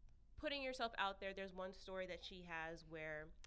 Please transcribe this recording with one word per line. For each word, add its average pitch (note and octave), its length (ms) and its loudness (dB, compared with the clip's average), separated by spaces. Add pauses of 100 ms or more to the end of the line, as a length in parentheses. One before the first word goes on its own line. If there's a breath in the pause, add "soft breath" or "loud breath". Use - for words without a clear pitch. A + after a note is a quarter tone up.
(380)
putting C#4+ 240 4
yourself B3+ 360 2
out G3 220 4
there. G3 140 2
There's G3 200 -2
one F#3 180 0
story F#3 340 0
that F3 180 -2
she F3+ 240 -4
has E3 400 0
where D#3 380 0 (200)